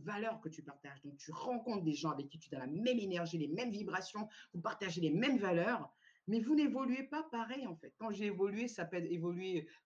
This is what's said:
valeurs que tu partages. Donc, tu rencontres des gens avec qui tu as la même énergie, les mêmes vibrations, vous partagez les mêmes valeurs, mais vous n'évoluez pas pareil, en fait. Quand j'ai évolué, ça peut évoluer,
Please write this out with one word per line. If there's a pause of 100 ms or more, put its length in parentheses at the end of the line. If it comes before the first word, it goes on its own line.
valeurs
que
tu
partages.
Donc,
tu
rencontres
des
gens
avec
qui
tu
as
la
même
énergie,
les
mêmes
vibrations, (260)
vous
partagez
les
mêmes
valeurs, (380)
mais
vous
n'évoluez
pas
pareil,
en
fait.
Quand
j'ai
évolué,
ça
peut
évoluer, (200)